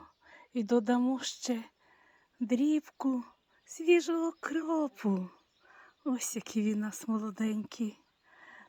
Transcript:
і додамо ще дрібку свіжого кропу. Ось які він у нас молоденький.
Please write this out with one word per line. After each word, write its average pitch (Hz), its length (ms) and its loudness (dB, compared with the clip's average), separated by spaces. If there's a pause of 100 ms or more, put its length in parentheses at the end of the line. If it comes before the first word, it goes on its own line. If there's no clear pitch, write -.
(520)
і 240 100 -2
додамо 247 600 2
ще - 420 -6 (760)
дрібку 262 840 0 (400)
свіжого 330 760 2
кропу. 294 880 -2 (760)
Ось 254 320 -4
які 220 260 -2
він 214 160 2
у - 20 0
нас 214 280 -6
молоденький. 214 920 -4 (720)